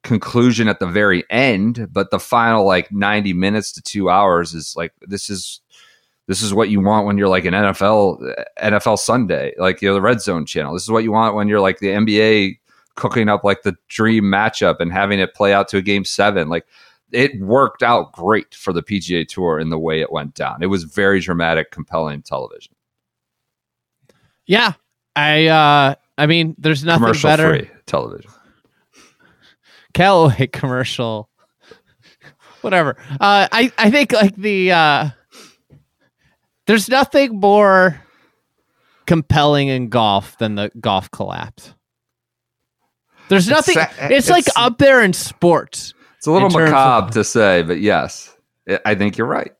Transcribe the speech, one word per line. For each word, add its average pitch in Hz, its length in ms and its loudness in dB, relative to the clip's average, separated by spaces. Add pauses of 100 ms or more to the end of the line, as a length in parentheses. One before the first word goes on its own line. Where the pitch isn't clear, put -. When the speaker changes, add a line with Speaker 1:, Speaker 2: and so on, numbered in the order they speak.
Speaker 1:
conclusion 117 640 0
at 104 120 -2
the 98 60 -4
very 92 460 0
end, 113 600 0
but 98 200 -4
the 98 80 -2
final, 113 480 0
like, 92 240 0
ninety 101 420 -2
minutes 98 380 -2
to - 100 -20
two 95 300 -4
hours 87 420 2
is, 78 240 -14
like, 85 240 -10
this 98 260 -12
is, 95 320 -12 (680)
this 98 160 -4
is 101 100 -4
what 107 160 0
you 101 120 2
want 104 260 0
when 101 100 -2
you're, 101 100 0
like, 92 180 0
an 90 100 -2
N 104 100 0
F 95 160 -2
L, 101 400 2 (360)
N 104 180 -2
F 101 100 -2
L 110 100 2
Sunday, 90 600 -4
like, 92 240 -2
you 98 80 -2
know, 98 60 0
the 98 60 0
Red 113 200 0
Zone 85 240 -4
channel. 73 280 -6
This 90 100 -8
is 110 80 -8
what 113 120 0
you 110 80 -4
want 110 220 0
when 104 140 -2
you're, 104 140 0
like, 95 180 0
the 98 120 -4
N 104 140 0
B 107 160 2
A 107 380 2 (360)
cooking 117 340 -2
up, 101 160 -2
like, 98 160 0
the 95 120 -4 (140)
dream 110 380 0
matchup 98 560 0
and 85 100 -4
having 98 280 -2
it 92 140 -2
play 101 200 0
out 98 160 0
to 101 80 -4
a 95 40 0
game 101 220 -2
seven. 98 460 -2
Like, 85 160 -6 (480)
it 123 260 -2
worked 117 420 0
out 117 300 0
great 98 420 -2
for - 200 -8
the 85 100 -4
P 101 160 -6
G 87 160 -6
A 82 80 -2
Tour 85 340 -4
in 80 120 -6
the 80 100 -4
way 80 220 -4
it 76 100 -6
went 73 220 -8
down. 69 280 -8
It 90 40 -4
was 95 180 -2
very 98 380 0
dramatic, 82 500 -2
compelling 76 520 -8
television. 58 500 -12 (1700)
Speaker 2:
Yeah. 208 280 0 (420)
I, 151 320 2
uh, 147 480 4 (220)
I 147 80 0
mean, 160 320 0
there's 147 260 -2
nothing 165 200 2
Speaker 1:
Commercial 156 260 2
Speaker 2:
better. 156 200 4
Speaker 1:
free - 200 -2 (160)
television. 57 460 -8 (1600)
Speaker 2:
Callaway 165 540 4
<laughs> - 40 -14
commercial. 123 800 -6 (1300)
Whatever. 170 380 -2 (140)
Uh, 202 380 2
I, 233 280 0
I 220 140 4
think, 285 200 0
like, 208 240 2
the, 190 380 0
uh, 151 360 2 (1600)
there's 214 240 0
nothing 262 500 2
more 190 640 4 (1040)
compelling 147 640 2
in 127 180 -4
golf 104 500 0
than 107 180 -4
the 101 140 -6 (120)
golf 98 300 -2
collapse. - 640 -14 (1600)
There's 190 180 4
Speaker 1:
It's 277 80 2
Speaker 2:
nothing. 339 200 2
Speaker 1:
sa-, 147 340 -2
Speaker 2:
It's, 269 180 2
like, 349 200 4
Speaker 1:
it's - 100 0
Speaker 2:
up 240 220 0
there 269 240 6
in 185 100 2
sports - 800 -2 (240)
Speaker 1:
It's - 80 -16
a 151 60 0
little 190 160 4
Speaker 2:
in 175 60 2
terms 160 160 4
of 151 40 4
Speaker 1:
macabre 123 400 4
to 107 100 0
say, 95 380 4
but 82 180 -2
yes, 92 560 -2 (320)
I, 98 200 -2
I 214 80 2
think 101 240 -4
you're 117 80 -2
right. - 320 -6